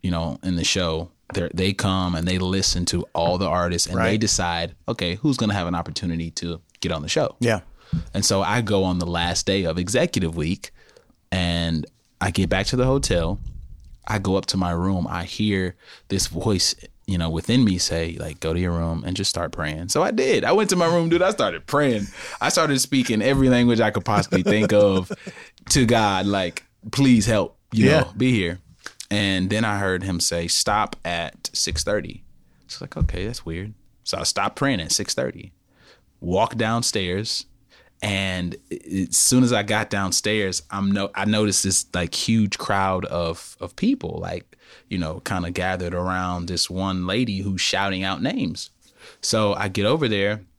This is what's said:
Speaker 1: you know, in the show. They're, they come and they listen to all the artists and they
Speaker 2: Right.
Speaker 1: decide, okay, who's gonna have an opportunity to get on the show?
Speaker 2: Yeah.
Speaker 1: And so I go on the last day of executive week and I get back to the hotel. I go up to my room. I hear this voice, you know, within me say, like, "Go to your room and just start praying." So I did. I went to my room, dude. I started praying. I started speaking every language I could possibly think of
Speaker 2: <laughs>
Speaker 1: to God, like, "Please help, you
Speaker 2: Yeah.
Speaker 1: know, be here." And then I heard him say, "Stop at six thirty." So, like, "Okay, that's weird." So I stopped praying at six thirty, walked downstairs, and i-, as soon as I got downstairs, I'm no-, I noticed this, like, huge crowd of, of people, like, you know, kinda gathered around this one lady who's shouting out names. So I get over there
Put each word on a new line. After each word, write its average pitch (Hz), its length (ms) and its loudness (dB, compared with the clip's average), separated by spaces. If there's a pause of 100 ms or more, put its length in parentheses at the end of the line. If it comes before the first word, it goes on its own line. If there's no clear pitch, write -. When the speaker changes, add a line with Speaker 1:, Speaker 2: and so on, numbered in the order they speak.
Speaker 1:
you 87 120 -2
know, 82 320 -2
in 90 100 0
the 85 100 0
show. 85 460 0 (240)
They're, 87 180 -2
they 95 200 0
come 95 420 0
and 82 140 -2
they 92 100 0
listen 92 480 0
to 87 160 -2 (120)
all 85 220 2
the 92 120 0
artists 87 400 0
and 92 100 -4
they 113 40 2 (100)
Speaker 2:
Right. 107 80 2
Speaker 1:
decide, 85 560 -2 (120)
okay, 90 280 -2
who's 143 200 0
gonna 110 180 0
have 92 120 0
an 87 80 -2
opportunity 85 580 -4
to 85 280 -8 (200)
get 82 120 -2
on 78 100 -4
the 78 60 -8
show? - 320 0
Speaker 2:
Yeah. 117 200 2 (540)
Speaker 1:
And 104 100 -2
so 98 160 2
I 98 200 0
go 101 240 2
on 90 160 0
the 85 60 -2
last 85 400 -2
day 98 180 2
of 82 120 0
executive 87 600 0
week 85 340 -4 (600)
and 85 540 0 (340)
I 92 100 0
get 90 180 0
back 95 180 0
to 127 100 -2
the 123 100 4
hotel. 104 540 0 (680)
I 107 140 -2
go 98 160 2
up 95 100 -2
to - 100 -2
my 90 140 0
room. 90 400 0
I 87 140 -4
hear 95 500 0 (340)
this 95 200 -2
voice, 90 460 0 (340)
you 95 100 0
know, 82 120 0
within 120 340 2
me 95 140 4
say, 82 420 -2
like, 78 180 -8
"Go 80 160 -2
to 87 60 0
your 90 120 2
room 82 320 -2
and 90 120 -4
just 95 140 -2
start 85 200 -2
praying." 78 380 -6
So 151 160 2
I - 80 0
did. 165 320 2
I 131 80 4
went 208 180 2
to 190 60 4
my 175 100 4
room, 170 220 2
dude. 170 140 4
I 190 80 4
started 95 360 -2
praying. 127 400 2 (340)
I 131 80 2
started 151 320 2
speaking 120 420 2
every 135 260 4
language 120 320 6
I 107 100 4
could 101 140 -2
possibly 101 400 2
think 104 280 4
of 98 380 4 (300)
Speaker 2:
<laughs> - 300 -20
Speaker 1:
to 135 140 4
God, 104 420 4
like, 95 380 -2 (280)
"Please 123 340 6
help, 107 320 0 (140)
you 110 140 4
Speaker 2:
Yeah. 147 160 6
Speaker 1:
know, - 140 -2
be 127 160 2
here." 90 260 0 (520)
And 95 400 2
then 107 140 0
I 104 140 0
heard 92 260 0
him 90 160 -2
say, 85 260 -2
"Stop 104 480 0 (100)
at 85 480 -6
six - 320 -2
thirty." - 380 -4 (460)
So, - 160 -14
like, - 120 -12
"Okay, 104 300 0
that's 117 180 -10
weird." 92 300 -8 (300)
So - 140 -6
I - 40 -4
stopped - 340 -2
praying 131 240 0
at 78 120 -4
six - 220 -2
thirty, - 380 -6 (680)
walked 101 380 0
downstairs, 110 880 -2 (560)
and 95 540 -2 (160)
i-, 95 380 -4
as - 60 0
soon 127 280 6
as 120 80 4
I 104 100 2
got 107 280 0
downstairs, 98 800 0
I'm 98 200 0
no-, 98 240 0
I 98 120 -2
noticed 107 380 2
this, 95 280 0
like, 87 220 -2
huge 110 420 2
crowd 95 500 0
of, 82 540 -4
of - 160 -12
people, 127 460 -2
like, 87 340 -10 (320)
you 101 80 -4
know, 80 240 -4
kinda 87 300 -4
gathered 90 420 -2
around 90 540 -2
this 87 240 -2
one 92 360 -2
lady 104 340 -2
who's 98 200 -4
shouting 95 420 0
out 95 200 -4
names. 147 480 -4 (500)
So 107 340 2
I 101 140 -4
get 98 160 -2
over 139 240 2
there 104 320 0 (180)